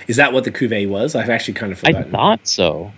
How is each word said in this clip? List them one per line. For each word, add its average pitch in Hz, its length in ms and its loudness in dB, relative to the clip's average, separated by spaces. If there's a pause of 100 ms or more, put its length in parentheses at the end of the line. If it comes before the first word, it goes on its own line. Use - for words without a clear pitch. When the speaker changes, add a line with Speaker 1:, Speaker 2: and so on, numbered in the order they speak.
Speaker 1:
Is 117 80 0
that 139 160 4
what 127 140 2
the 120 60 -4
cuvee 107 360 0
was? 104 260 -2
I've 110 160 -2
actually 113 260 -2
kind 98 180 -6
of 90 100 -12
Speaker 2:
I - 40 0
Speaker 1:
forgotten. 151 240 0
Speaker 2:
thought 156 360 0
so. 87 500 0